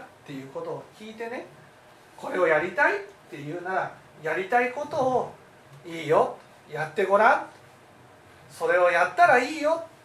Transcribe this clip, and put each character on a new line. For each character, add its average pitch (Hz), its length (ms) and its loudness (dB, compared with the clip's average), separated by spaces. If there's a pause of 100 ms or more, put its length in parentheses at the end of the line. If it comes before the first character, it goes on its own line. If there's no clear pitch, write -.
(260)
て 143 80 -16
い 131 100 -12
う 135 60 -16
こ 170 120 -12
と - 100 -12
を 139 120 -12 (160)
聞 214 120 -18
い - 40 -18
て 226 140 -10
ね、 269 160 -12 (720)
こ - 120 -12
れ 185 100 -4
を 170 80 4
や 156 120 4
り 185 120 -4
た 302 180 2
い 403 80 -2
っ - 20 -6 (300)
て 156 80 -16
い 147 200 -10
う 175 60 -12
な 185 100 -6
ら、 165 180 -4 (300)
や 156 140 -4
り 190 140 -6
た 247 120 2
い 247 120 -4
こ 294 120 -8
と 302 120 -8
を 254 360 0 (520)
い 165 180 -12
い 143 60 -10
よ、 208 280 2 (320)
や 151 180 -8
っ - 40 -14
て 196 140 0
ご 196 120 4
ら 240 200 6
ん、 - 80 -8 (1040)
そ - 180 -4
れ 175 100 4
を 175 140 4
や 170 160 2
っ - 80 -10
た 349 120 6
ら 254 120 6
い 285 140 -2
い 294 80 -8
よ 320 220 0 (220)